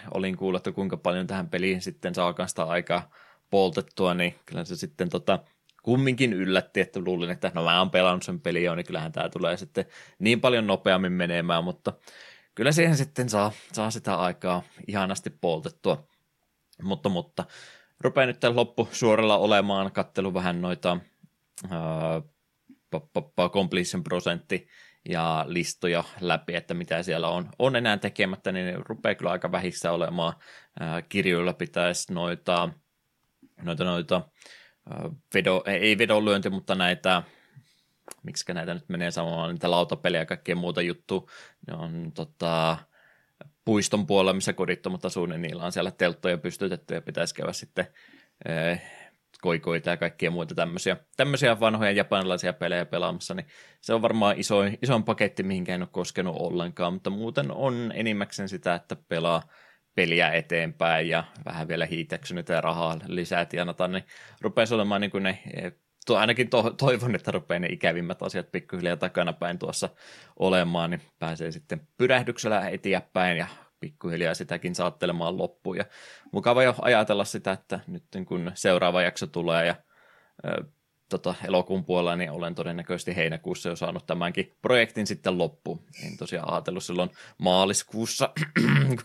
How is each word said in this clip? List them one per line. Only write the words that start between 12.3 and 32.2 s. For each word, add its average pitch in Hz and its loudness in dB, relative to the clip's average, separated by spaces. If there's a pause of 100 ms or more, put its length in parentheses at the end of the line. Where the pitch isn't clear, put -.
kyllä 131 2
siihen 165 6
sitten 127 -2
saa, 104 4 (220)
saa 110 -2
sitä 107 -2
aikaa 90 0 (240)
ihanasti 95 -2
poltettua. 80 -2 (760)
Mutta, 95 -2
mutta 90 -4 (560)
rupeaa 131 4
nyt 123 -2
tän 120 4
loppu 117 2
suoralla 110 6
olemaan, 98 4
kattelu 95 -2
vähän 87 0
noita, 90 0 (720)
ää, 80 -2 (680)
pa, - -4
pa, - -6
pa, - 0
completion 90 0
prosentti 87 -4 (420)
ja 82 0
listoja 85 -2 (160)
läpi, 87 0
että 85 -6
mitä 85 -2
siellä 82 -2
on, 87 -2 (100)
on 131 2
enää 113 2
tekemättä, 95 -2
niin 90 -4
rupeaa 110 -2
kyllä 90 -2
aika 90 -2
vähissä 87 -2
olemaan. 85 -2 (460)
Ää, 82 -6
kirjoilla 90 0
pitäisi 87 -2
noita, 87 0 (920)